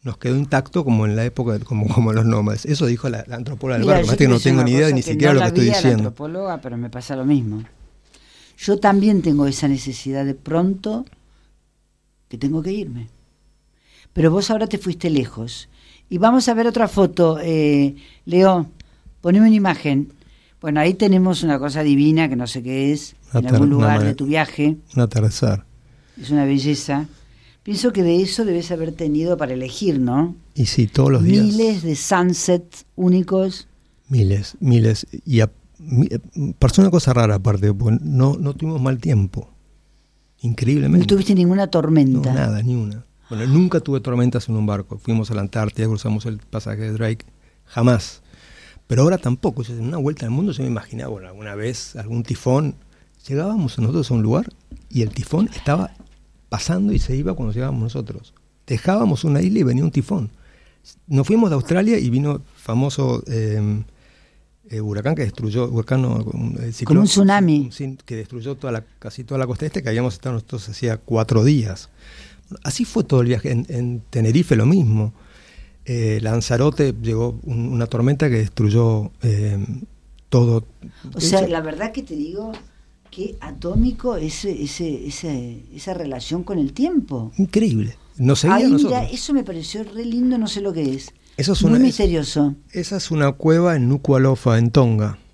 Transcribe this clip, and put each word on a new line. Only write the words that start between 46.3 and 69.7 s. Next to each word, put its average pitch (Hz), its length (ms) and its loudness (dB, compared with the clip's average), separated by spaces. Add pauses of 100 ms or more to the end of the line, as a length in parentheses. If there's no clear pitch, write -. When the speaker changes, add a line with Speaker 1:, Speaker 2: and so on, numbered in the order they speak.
Speaker 1:
pasaje 107 440 -8
de 110 100 -6
Drake. 113 340 -4 (380)
Jamás. - 580 0 (640)
Pero 123 160 0
ahora 175 160 2
tampoco. 123 460 -4
Yo, 117 100 -12
en 117 80 -8
una 143 140 -6
vuelta 147 280 -4
al 113 60 -6
mundo, 165 220 -2
yo 131 100 -6
me 131 60 -4
imaginaba, 120 420 -8
bueno, 95 160 -12
alguna 101 300 -14
vez 113 400 -8
algún 117 260 -6
tifón. 131 540 -2 (500)
Llegábamos 160 540 -4
nosotros 135 280 0
a 123 60 0
un 113 80 2
lugar 131 300 0 (360)
y 120 140 -2
el 107 80 -2
tifón 196 420 -2
estaba 160 380 -2 (580)
pasando 185 440 -2
y - 80 2
se 131 160 -2
iba 165 180 -2
cuando 120 180 -4
llegábamos 123 300 -4
nosotros. 110 500 -8 (320)
Dejábamos 180 600 0
una 147 180 2
isla 196 160 0
y 185 60 2
venía 123 180 2
un 160 80 0
tifón. 143 400 -4 (800)
Nos 139 180 2
fuimos 220 240 4
de 151 40 0
Australia 185 440 2
y 123 100 0
vino 139 320 0 (140)
famoso, 123 720 -2
eh, 107 560 -2 (880)
eh, 110 100 -8
huracán 107 360 -2
que - 60 -4
destruyó, 117 460 -4
huracán 127 340 0
no, 123 120 0 (180)
un, 117 300 -6
eh, 117 80 -6
ciclón, 113 160 -8
Speaker 2:
Como 185 140 6
un 208 80 6
tsunami. 196 540 4
Speaker 1:
un 123 100 -8
sin-, 135 240 -10
que - 180 -12
destruyó 117 400 -10
toda 135 180 -8
la, 110 120 -6 (160)
casi 113 240 -14
toda 135 140 -6
la 127 100 -2
costa 127 180 -6
este, 147 160 -6